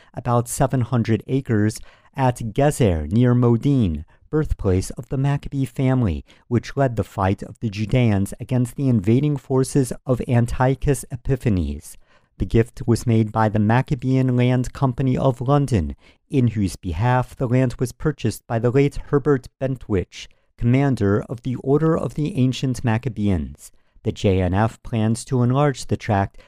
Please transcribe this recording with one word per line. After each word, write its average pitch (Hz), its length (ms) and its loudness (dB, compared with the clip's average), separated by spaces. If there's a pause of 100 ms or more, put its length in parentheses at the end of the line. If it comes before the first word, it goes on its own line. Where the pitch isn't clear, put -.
(160)
about 120 320 0
seven 131 340 0
hundred 113 460 0
acres, 113 500 0 (380)
at 131 220 0
Gezer, 107 720 0
near 123 240 4
Modin, 120 720 2 (260)
birthplace 98 580 0
of - 200 -14
the 139 80 -4
Maccabee 139 480 -2
family, 123 600 0 (220)
which - 280 -2
led 131 200 0
the 104 80 -2
fight 98 400 -2
of - 160 -16
the 113 100 -4
Judeans 104 680 2
against 123 360 -2
the 139 140 0
invading 123 480 2
forces 131 560 0 (140)
of 127 200 0
Antiochus 127 840 0
Epiphanes. 95 840 -2 (440)
The 104 80 -4
gift 113 400 2
was 117 180 2
made 113 260 2
by 110 180 2
the 107 100 -2
Maccabean 127 760 0
Land 123 380 0
Company 131 420 -2
of 131 240 0
London, 123 560 0 (360)
in 123 160 2
whose 101 280 -2
behalf 120 600 -2
the 135 120 -4
land 127 300 2
was 123 140 -4
purchased - 560 -4
by 117 100 -2
the 120 140 0
late 139 240 2
Herbert 143 520 -2 (140)
Bentwich, - 640 -4 (300)
commander 120 720 2
of 127 140 -10
the 123 140 -4
Order 151 380 2
of - 200 -4
the 151 200 -4
Ancient 127 480 0
Maccabeans. 101 880 -2 (300)
The 107 100 -4
J 95 300 2
N 90 140 0
F 110 260 0
plans 113 440 -2
to 123 180 0
enlarge 135 420 0
the - 100 -4
tract, 98 520 -2